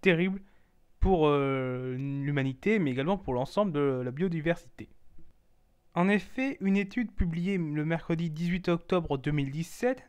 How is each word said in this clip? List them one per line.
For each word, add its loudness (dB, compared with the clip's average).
terrible 4
pour, 6
euh, 0
l'humanité, 0
mais 2
également 0
pour -4
l'ensemble 0
de 2
la -4
biodiversité. -4
En 2
effet, 0
une 2
étude -2
publiée 0
le -2
mercredi -2
dix-huit -2
octobre 0
deux -2
mille 0
dix-sept -4